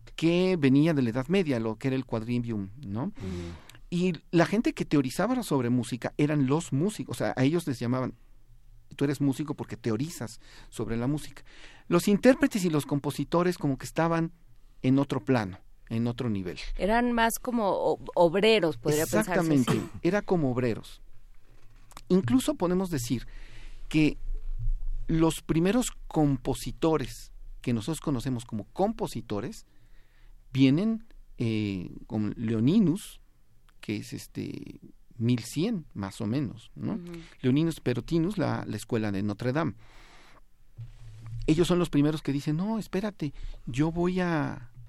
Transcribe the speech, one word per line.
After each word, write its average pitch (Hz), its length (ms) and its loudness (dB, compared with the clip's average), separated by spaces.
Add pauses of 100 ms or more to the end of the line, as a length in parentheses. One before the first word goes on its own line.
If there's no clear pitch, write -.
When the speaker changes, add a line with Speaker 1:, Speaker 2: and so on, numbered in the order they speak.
(160)
Speaker 1:
que 175 420 4
venía 143 360 6
de 139 100 2
la 113 80 2
Edad 127 160 -4
Media, 160 320 2
lo 113 180 -2
que - 120 -4
era 131 60 0
el 131 100 -2
quadrivium, 117 640 -4 (160)
¿no? 104 200 -4
Speaker 2:
Ujú. 202 80 -6 (760)
Speaker 1:
Y 175 240 0 (180)
la 165 140 6
gente 233 280 0
que - 120 -4
teorizaba 175 580 0
sobre 127 260 0
música 123 480 -2
eran 147 300 2
los 151 260 0
músicos, 139 440 -2
o - 20 -4
sea, 110 180 -2
a 131 60 2
ellos 165 240 2
les 135 120 -2
llamaban, 123 340 -2 (800)
"Tú - 80 -2
eres 143 180 0
músico 143 320 0
porque - 240 -10
teorizas 117 600 -4 (300)
sobre 113 280 -6
la 120 100 -2
música". - 360 -4 (440)
Los 175 200 2
intérpretes 240 580 6
y 180 40 2
los 147 160 2
compositores 156 720 0
como 135 200 -2
que - 80 -10
estaban 165 460 0 (500)
en 131 160 6
otro 135 260 0
plano, 107 360 0 (300)
en 113 180 0
otro 120 220 -2
nivel. 95 280 -4 (200)
Speaker 2:
Eran 233 340 2
más 226 260 2
como 226 320 -2
o-, 123 300 0 (160)
obreros, 175 640 4
podría 151 260 2
pensarse, 190 280 0
Speaker 1:
Exactamente, 160 420 4
Speaker 2:
sí. 110 80 2 (220)
Speaker 1:
era 190 180 2
como 160 300 2
obreros. 117 500 -2 (1080)
Incluso 233 480 2
podemos 185 340 0
decir 120 380 -2 (600)
que 156 280 4 (920)
los 160 340 4
primeros 190 500 2 (160)
compositores 143 1200 0 (300)
que 127 120 0
nosotros 117 280 -2
conocemos 123 440 -2
como 107 280 -6
compositores 165 920 -4 (840)
vienen, 156 540 4 (320)
eh, 107 540 -2 (160)
con 107 280 -2
Leoninus, 123 840 2 (580)
que 107 180 -4
es, 117 140 -12
este, - 680 -10 (380)
mil 120 260 0
cien, 180 500 -2
más 98 260 -6
o 110 80 -4
menos, 117 480 -4
¿no? - 180 -6
Speaker 2:
Ujú. 175 100 -6 (380)
Speaker 1:
Leoninus 151 380 2
Perotinus, 160 580 0
la, 120 280 0
la 113 100 -4
escuela 107 360 -2
de 98 120 -2
Notre 104 300 -2
Dame. 151 220 -2 (1700)
Ellos 156 220 4
son 175 120 4
los 170 100 2
primeros 147 320 2
que 139 120 0
dicen, 151 240 -2
"No, 214 200 -2
espérate, 190 560 -4 (320)
yo 143 260 0
voy 175 280 0
a, 160 500 -2 (200)